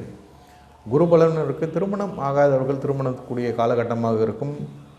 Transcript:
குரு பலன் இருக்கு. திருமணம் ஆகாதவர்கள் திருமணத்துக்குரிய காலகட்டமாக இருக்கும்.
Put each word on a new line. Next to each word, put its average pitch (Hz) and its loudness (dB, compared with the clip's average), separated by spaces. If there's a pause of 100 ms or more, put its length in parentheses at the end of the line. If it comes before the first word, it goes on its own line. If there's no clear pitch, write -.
(880)
குரு 147 4
பலன் 160 4
இருக்கு. 143 -4
திருமணம் 196 -4
ஆகாதவர்கள் 139 2
திருமணத்துக்குரிய 127 -4
காலகட்டமாக 117 0
இருக்கும். 139 -4 (440)